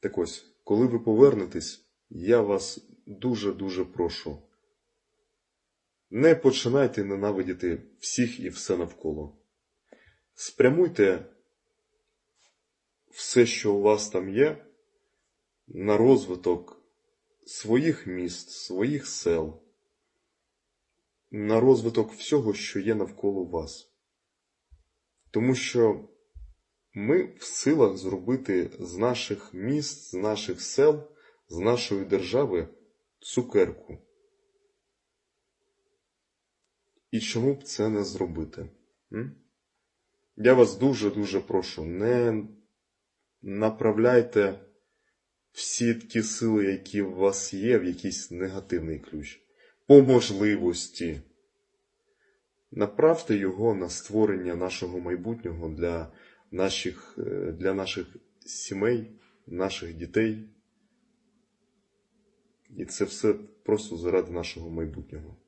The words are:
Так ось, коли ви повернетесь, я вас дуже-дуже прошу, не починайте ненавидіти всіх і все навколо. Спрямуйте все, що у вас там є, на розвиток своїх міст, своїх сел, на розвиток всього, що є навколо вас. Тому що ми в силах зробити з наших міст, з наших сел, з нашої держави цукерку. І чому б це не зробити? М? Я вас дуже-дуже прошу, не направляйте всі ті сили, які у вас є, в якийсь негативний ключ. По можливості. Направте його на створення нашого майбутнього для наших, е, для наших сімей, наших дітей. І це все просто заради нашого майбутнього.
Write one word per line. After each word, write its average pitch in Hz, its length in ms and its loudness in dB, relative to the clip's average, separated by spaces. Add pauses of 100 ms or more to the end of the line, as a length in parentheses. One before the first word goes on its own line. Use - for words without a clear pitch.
Так - 180 -4
ось, - 280 -6 (180)
коли 110 220 2
ви 117 120 0
повернетесь, 110 880 4 (240)
я 101 300 4
вас 101 460 -2 (200)
дуже-дуже 98 760 -4
прошу, 82 540 -6 (1700)
не 147 240 6
починайте 127 720 2
ненавидіти 95 800 -2 (160)
всіх - 420 -4
і 90 80 -8
все - 280 -4
навколо. 78 600 -8 (1000)
Спрямуйте 123 880 2 (1900)
все, - 320 4
що 104 280 -2
у 101 60 0
вас 104 280 4
там 95 200 -4
є, 143 380 0 (1000)
на 101 300 0
розвиток 92 840 2 (640)
своїх 135 600 -2
міст, 87 440 -8
своїх 131 560 -4
сел, 80 560 -4 (1700)
на 107 300 2
розвиток 117 520 4
всього, 117 420 0
що - 260 -8
є 110 140 0
навколо 101 500 -4
вас. 85 480 -10 (1400)
Тому 120 240 0
що 113 540 0 (840)
ми 139 440 0
в - 60 -18
силах 127 520 2
зробити 95 720 -4 (100)
з 85 160 -12
наших 113 580 -4
міст, 135 560 -6
з - 40 -14
наших 98 460 -4
сел, 147 500 2 (380)
з 82 100 -10
нашої 104 460 -2
держави 92 640 -2 (500)
цукерку. - 800 -2 (3000)
І 113 100 -2
чому 120 340 -2
б 135 80 -14
це - 260 -2
не 104 160 -2
зробити? 82 640 -8 (420)
М? 131 240 -10 (1000)
Я 120 180 8
вас 120 220 8
дуже-дуже 104 640 0
прошу, - 440 -4
не 110 600 0 (1000)
направляйте 107 1160 2 (920)
всі - 420 -2
ті 113 280 -4
сили, 110 420 0
які 98 380 -2
у 92 120 -4
вас 98 400 0
є, 110 240 2
в 90 60 0
якийсь 90 460 -6
негативний 87 680 -6
ключ. - 420 -14 (460)
По 143 160 12
можливості. 98 1160 0 (1500)
Направте 147 680 2
його 98 380 0
на 92 140 -6
створення 95 680 -2
нашого 90 460 -6
майбутнього 87 680 -6
для 82 440 -6 (380)
наших, - 680 -6
е, 90 340 -6
для 92 220 -2
наших 95 420 -6 (240)
сімей, 110 680 -4 (360)
наших 87 480 -6
дітей. 107 540 -2 (2250)
І 92 80 -8
це - 200 -4
все 104 300 0 (300)
просто 104 320 -2
заради 87 360 0
нашого 82 380 -10
майбутнього. 78 640 -12 (120)